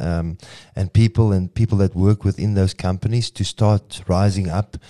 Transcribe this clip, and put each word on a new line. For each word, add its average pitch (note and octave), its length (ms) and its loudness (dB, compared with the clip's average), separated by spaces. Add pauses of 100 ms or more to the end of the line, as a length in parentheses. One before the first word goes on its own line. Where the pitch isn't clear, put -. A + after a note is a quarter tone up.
um, E2+ 360 -4 (380)
and F#2 180 -4
people A2 400 4
and F#2 220 -2
people G#2+ 240 0
that G2 160 2
work G2 300 2
within G2+ 300 -2
those F#2+ 200 0
companies G#2+ 560 -4
to - 140 -6
start - 640 -2
rising F#2 420 0
up G2 260 -6 (140)